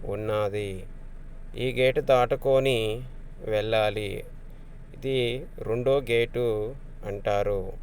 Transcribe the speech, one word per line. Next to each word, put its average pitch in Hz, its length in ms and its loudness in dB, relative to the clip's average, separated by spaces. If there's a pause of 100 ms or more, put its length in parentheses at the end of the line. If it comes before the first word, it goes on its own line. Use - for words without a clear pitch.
(140)
ఉన్నది. 104 560 0 (840)
ఈ 120 120 -2 (120)
గేటు 131 200 4
దాటుకొని 131 760 4 (760)
వెళ్ళాలి. 107 560 2 (880)
ఇది 131 220 0 (500)
రెండో 123 280 4 (140)
గేటు 117 360 2 (640)
అంటారు. 101 520 0 (200)